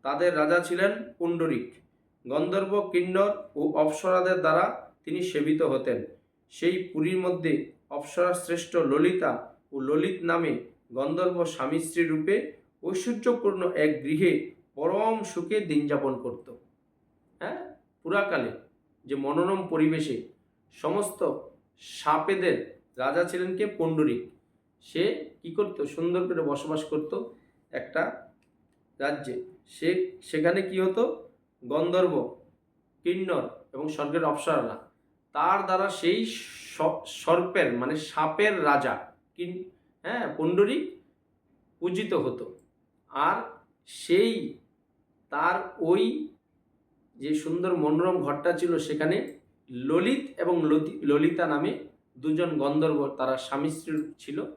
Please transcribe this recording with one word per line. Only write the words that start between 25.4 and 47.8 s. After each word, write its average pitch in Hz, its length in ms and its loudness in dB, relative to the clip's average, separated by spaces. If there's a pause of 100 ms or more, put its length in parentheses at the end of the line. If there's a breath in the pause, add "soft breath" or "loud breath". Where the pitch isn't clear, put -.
কি 165 100 -12
করত? 185 300 -2
সুন্দর 175 460 0
করে 170 140 0
বসবাস 156 420 -2
করত - 400 -4 (480 loud breath)
একটা - 600 -4 (680)
রাজ্যে। 135 440 -4 (220)
সে, - 560 0
সেখানে 170 400 2
কি 185 180 -2
হতো? 185 500 0 (360)
গন্ধর্ব, 170 680 2 (680)
কিন্নর 180 460 0 (240)
এবং 147 140 -6
স্বর্গের 151 380 -2
অপ্সরারা 147 640 0 (420)
তার 185 320 2
দ্বারা 190 240 2
সেই 196 360 0
স-, - 560 -10 (240)
সর্পের 175 680 2
মানে 135 240 -2
সাপের 160 640 0
রাজা 131 480 2 (240)
কিন-, 180 280 -8 (400)
হ্যাঁ, 220 320 -4
পুণ্ডরীক 202 680 2 (800)
পূজিত 180 340 -2
হতো। - 460 -4 (480)
আর 151 360 0 (420)
সেই 220 720 0 (720)
তার 170 500 0
ওই 226 480 2 (880)
যে 139 200 -2
সুন্দর 170 400 0
মনোরম 165 480 2